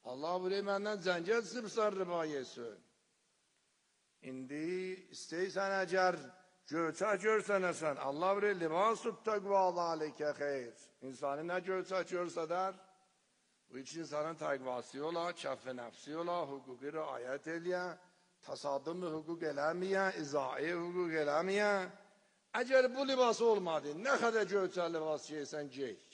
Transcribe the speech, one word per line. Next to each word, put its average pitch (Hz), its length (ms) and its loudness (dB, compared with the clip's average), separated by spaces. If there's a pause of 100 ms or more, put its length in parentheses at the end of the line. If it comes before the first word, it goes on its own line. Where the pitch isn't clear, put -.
Allah 151 380 -2
buyuruyor, 196 220 0
"Məndən 202 420 0
cəngə 180 360 2
çıxıbsan, 214 580 0
riba 175 260 0
yesin." 123 520 -6 (1400)
İndi 131 440 -8 (480)
istəyirsən 185 580 -2 (140)
əgər 185 320 4 (500)
göyçək 165 580 0
görsənəsən, 185 720 2
Allah 151 380 0
buyuruyor, 202 200 2
"Libasut 190 720 0
təqva 202 380 2 (140)
zəlikə 156 600 0
xeyr." 135 360 -2 (280)
İnsanı 139 500 -4
nə 180 140 0
göyçək 185 400 0 (100)
görsədər, 175 580 -2 (960)
bu 127 80 -12
iki 135 220 -10
insanın 151 360 -4
təqvası 131 680 -4
ola, 170 280 -2
kəff-i 131 420 -6
nəfsi 123 420 -10
ola, 175 240 -2 (100)
hüquqi 131 440 -10
riayət 139 520 -4 (100)
eləyə, 180 420 -2 (480)
təsadüm 143 560 -4
hüquq 160 400 -4 (100)
eləməyə, 180 540 2 (140)
izai 143 540 0
hüquq 175 400 -2 (100)
eləməyə. 190 680 4 (640)
Əgər 254 420 6
bu 269 100 2
libas 254 360 4
olmadı, 165 540 4
nə 240 220 2
qədər 226 280 4
göyçək 180 460 0
libas 156 380 -2
geysən, 147 400 -6
gey. 127 280 -6 (160)